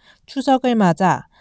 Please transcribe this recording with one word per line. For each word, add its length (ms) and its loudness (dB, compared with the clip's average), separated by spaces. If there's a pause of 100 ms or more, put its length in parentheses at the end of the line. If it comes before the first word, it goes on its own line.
(240)
추석을 500 -2
맞아 540 0 (120)